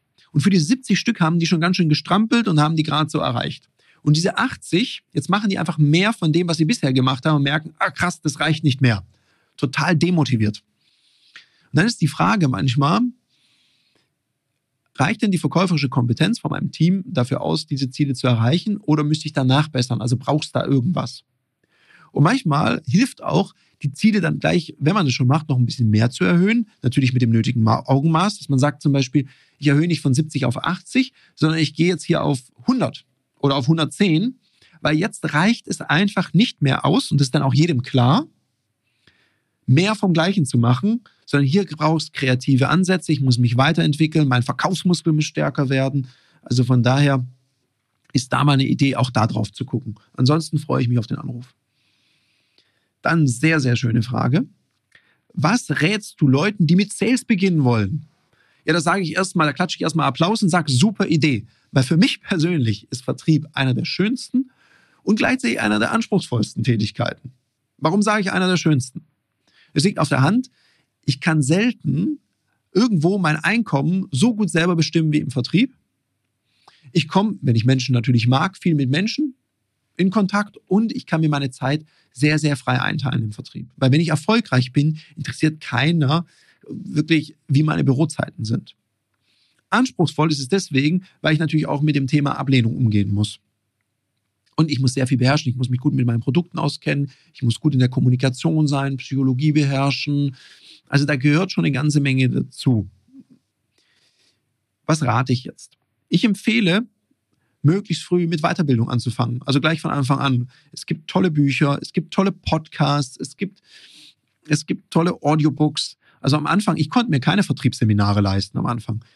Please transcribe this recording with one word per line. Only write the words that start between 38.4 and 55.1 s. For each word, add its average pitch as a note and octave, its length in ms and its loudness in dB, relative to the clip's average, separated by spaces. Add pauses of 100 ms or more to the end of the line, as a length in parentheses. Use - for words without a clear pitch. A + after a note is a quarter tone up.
mehr F3+ 300 2
vom G3 180 -2
Gleichen E3 320 0
zu B2 140 -2
machen, B2+ 460 0 (200)
sondern C#3+ 220 0
hier F#3 200 2
brauchst D#3 480 -2
kreative C3 560 0
Ansätze, F3+ 420 0
ich C3 80 0
muss C3 180 2
mich A#2+ 180 2
weiterentwickeln, D#3 720 2
mein B2 160 2
Verkaufsmuskel E3+ 680 -2
muss D3+ 140 0
stärker D3 420 -4
werden. C3+ 400 -2 (340)
Also B2 220 0
von B2 180 2
daher C3+ 420 2 (880)
ist - 200 -2
da B2+ 100 0
mal C#3+ 120 4
eine C3 120 2
Idee, C3 300 0
auch B2 140 0
da A2 160 0
drauf A2 260 -4
zu - 120 -10
gucken. A2 320 -8 (180)
Ansonsten D3+ 440 0
freue C3+ 240 -2
ich A#2+ 60 0
mich A#2+ 100 0
auf A2+ 80 -2
den - 120 -6
Anruf. B2 360 -12 (1500)
Dann D#3+ 260 2
sehr, D3+ 320 2
sehr B2 160 2
schöne A#2 260 0
Frage. B2 460 -2 (840)